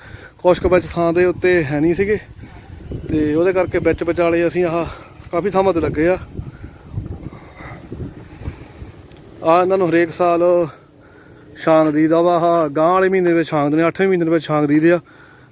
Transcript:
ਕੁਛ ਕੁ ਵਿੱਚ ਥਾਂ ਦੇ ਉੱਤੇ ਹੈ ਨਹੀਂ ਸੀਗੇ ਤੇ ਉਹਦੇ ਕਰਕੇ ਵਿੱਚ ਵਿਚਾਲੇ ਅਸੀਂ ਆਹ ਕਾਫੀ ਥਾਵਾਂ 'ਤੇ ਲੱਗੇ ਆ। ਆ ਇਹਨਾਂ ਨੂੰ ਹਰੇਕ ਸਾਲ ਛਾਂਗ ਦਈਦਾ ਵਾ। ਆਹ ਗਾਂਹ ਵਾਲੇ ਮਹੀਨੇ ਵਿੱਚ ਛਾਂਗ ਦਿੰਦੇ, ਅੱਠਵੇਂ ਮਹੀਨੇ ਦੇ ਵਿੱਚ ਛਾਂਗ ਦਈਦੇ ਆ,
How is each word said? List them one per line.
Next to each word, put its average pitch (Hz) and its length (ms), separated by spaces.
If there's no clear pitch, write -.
ਕੁਛ 175 180
ਕੁ 185 80
ਵਿੱਚ 175 180
ਥਾਂ 170 260
ਦੇ 175 120
ਉੱਤੇ 180 400
ਹੈ 147 160
ਨਹੀਂ 165 140
ਸੀਗੇ 202 240
ਤੇ 151 260
ਉਹਦੇ 175 180
ਕਰਕੇ 180 260
ਵਿੱਚ 165 260
ਵਿਚਾਲੇ 170 420
ਅਸੀਂ 170 180
ਆਹ 165 220
ਕਾਫੀ 175 180
ਥਾਵਾਂ 190 220
'ਤੇ 165 80
ਲੱਗੇ 151 280
ਆ। 180 100
ਆ 170 180
ਇਹਨਾਂ 190 160
ਨੂੰ 180 120
ਹਰੇਕ 165 220
ਸਾਲ 175 560
ਛਾਂਗ 160 240
ਦਈਦਾ 156 340
ਵਾ। 175 160
ਆਹ 170 300
ਗਾਂਹ 156 240
ਵਾਲੇ 190 160
ਮਹੀਨੇ 185 240
ਵਿੱਚ 165 160
ਛਾਂਗ 147 220
ਦਿੰਦੇ, 160 180
ਅੱਠਵੇਂ 190 200
ਮਹੀਨੇ 180 160
ਦੇ 165 60
ਵਿੱਚ 160 140
ਛਾਂਗ 151 220
ਦਈਦੇ 156 260
ਆ, 175 80